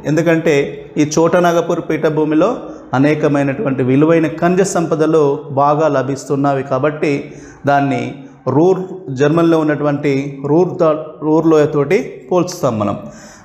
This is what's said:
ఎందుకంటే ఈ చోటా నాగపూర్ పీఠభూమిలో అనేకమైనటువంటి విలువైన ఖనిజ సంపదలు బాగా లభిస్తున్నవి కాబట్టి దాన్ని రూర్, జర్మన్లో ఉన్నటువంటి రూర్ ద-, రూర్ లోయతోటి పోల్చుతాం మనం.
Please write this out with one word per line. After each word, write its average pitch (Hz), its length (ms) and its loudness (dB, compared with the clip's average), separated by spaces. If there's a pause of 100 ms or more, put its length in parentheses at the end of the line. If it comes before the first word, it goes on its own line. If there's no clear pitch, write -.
ఎందుకంటే 160 800 0 (100)
ఈ 147 220 0
చోటా 170 220 2
నాగపూర్ 170 400 0 (100)
పీఠభూమిలో 156 680 0 (380)
అనేకమైనటువంటి 139 880 0
విలువైన 156 440 4
ఖనిజ 175 340 0
సంపదలు 156 920 0
బాగా 147 380 2
లభిస్తున్నవి 139 720 -2
కాబట్టి 143 720 -2 (320)
దాన్ని 139 580 -2 (240)
రూర్, 170 300 2 (320)
జర్మన్లో 160 480 2
ఉన్నటువంటి 143 880 -2
రూర్ 165 220 2
ద-, 156 540 -2
రూర్ 156 240 2
లోయతోటి 151 840 0
పోల్చుతాం 151 460 -2
మనం. 101 200 -2 (460)